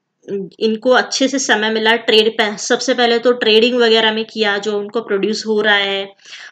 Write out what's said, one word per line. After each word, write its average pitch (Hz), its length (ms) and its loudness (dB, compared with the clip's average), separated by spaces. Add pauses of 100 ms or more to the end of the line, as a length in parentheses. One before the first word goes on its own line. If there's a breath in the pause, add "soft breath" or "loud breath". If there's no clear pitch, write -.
(600)
इनको 220 300 0
अच्छे 254 380 2
से 269 120 -4
समय 220 300 0
मिला। 220 260 2
ट्रेड 220 460 2
पे, 208 160 -4
सबसे 247 360 -2
पहले 233 260 2
तो 240 120 2
ट्रेडिंग 226 480 2
वगैरह 220 320 4
में 220 140 -4
किया, 208 320 -4
जो 208 220 -4
उनको 208 220 -6
प्रोड्यूस 214 460 -2
हो 214 140 0
रहा 208 140 2
है 196 380 -2 (380 loud breath)